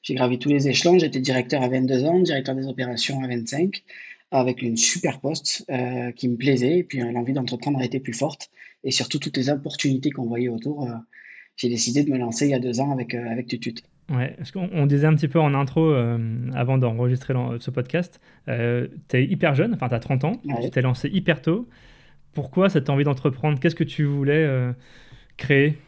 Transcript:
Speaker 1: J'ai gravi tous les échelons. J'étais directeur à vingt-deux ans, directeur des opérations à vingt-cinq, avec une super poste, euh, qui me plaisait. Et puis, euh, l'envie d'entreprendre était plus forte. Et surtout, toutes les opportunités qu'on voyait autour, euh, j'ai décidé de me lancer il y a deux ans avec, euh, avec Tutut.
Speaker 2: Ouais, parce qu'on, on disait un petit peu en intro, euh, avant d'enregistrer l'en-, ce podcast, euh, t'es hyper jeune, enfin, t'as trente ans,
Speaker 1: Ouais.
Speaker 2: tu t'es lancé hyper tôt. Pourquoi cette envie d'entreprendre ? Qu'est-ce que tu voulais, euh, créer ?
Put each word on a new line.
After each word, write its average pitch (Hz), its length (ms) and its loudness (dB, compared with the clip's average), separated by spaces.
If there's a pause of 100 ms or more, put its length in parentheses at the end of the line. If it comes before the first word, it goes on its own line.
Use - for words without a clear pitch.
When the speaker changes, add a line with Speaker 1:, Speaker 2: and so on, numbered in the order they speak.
Speaker 1:
J'ai - 120 -4
gravi 127 260 2
tous 147 80 -6
les 143 220 4
échelons. 170 280 6
J'étais 156 220 2
directeur 131 420 0
à 127 60 2
vingt-deux 131 380 2
ans, 170 140 4
directeur 135 360 0
des 135 120 -4
opérations 127 540 -4
à 131 60 -4
vingt-cinq, 131 560 -2 (480)
avec 127 300 2
une 117 160 -2
super - 420 0
poste, - 500 -4
euh, 123 420 -4
qui 123 180 -2
me 120 80 0
plaisait. 131 400 4
Et 180 60 2
puis, 139 180 -6
euh, 117 100 -2
l'envie 120 220 -2
d'entreprendre 131 480 -2
était 139 180 -2
plus 127 140 -6
forte. - 360 -6 (360)
Et 135 60 -2
surtout, 131 280 -2
toutes - 160 -6
les 135 140 0
opportunités 143 600 -2
qu'on 131 160 -4
voyait 120 200 -2
autour, 135 380 -4
euh, 117 80 -6 (640)
j'ai 123 100 0
décidé 120 360 0
de 143 80 0
me 131 60 0
lancer 120 280 -2
il 143 60 2
y - 20 2
a 127 60 2
deux 123 200 -2
ans 139 120 0
avec, 127 220 -4
euh, 120 160 -6
avec 120 180 -6
Tutut. 117 260 -6 (360)
Speaker 2:
Ouais, 135 280 -2
parce - 140 -12
qu'on, 185 200 -4
on 156 140 2
disait 143 200 4
un 156 100 6
petit 151 120 2
peu 151 100 0
en 151 160 4
intro, 139 360 2
euh, 117 280 2 (360)
avant 131 240 0
d'enregistrer 123 560 0
l'en-, 123 260 -2
ce - 100 -10
podcast, 127 520 -4 (260)
euh, 120 400 0 (220)
t'es 131 160 4
hyper 151 280 2
jeune, 190 200 2
enfin, 131 160 -2
t'as 120 100 0
trente 131 240 -2
ans, 196 220 0
Speaker 1:
Ouais. 127 180 -4
Speaker 2:
tu 135 60 -2
t'es 131 120 0
lancé 127 280 0
hyper 170 320 0
tôt. 196 260 0 (640)
Pourquoi 180 380 0
cette 151 200 0
envie 143 140 4
d'entreprendre ? 143 560 0
Qu'est-ce 160 160 2
que - 80 0
tu 151 220 0
voulais, 143 400 2
euh, 127 260 0 (640)
créer ? 143 420 4 (100)